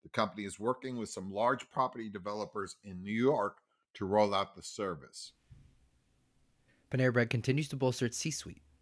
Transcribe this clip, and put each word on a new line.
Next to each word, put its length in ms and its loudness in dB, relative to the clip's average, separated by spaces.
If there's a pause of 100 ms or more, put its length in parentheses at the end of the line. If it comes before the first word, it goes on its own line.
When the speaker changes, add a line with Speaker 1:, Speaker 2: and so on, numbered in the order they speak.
Speaker 1:
The 60 -16
company 340 0
is 160 -8
working 380 -2
with 100 -4
some 260 -8
large 360 2
property 400 -2
developers 720 -6
in 180 -12
New 120 -6
York 460 2 (340)
to 120 -6
roll 300 4
out 180 0
the 80 -18
service. 720 -8 (1600)
Speaker 2:
Panera 220 4
Bread 160 4
continues 400 2
to 80 -4
bolster 280 2
its 120 -2
C-suite. 440 -6 (200)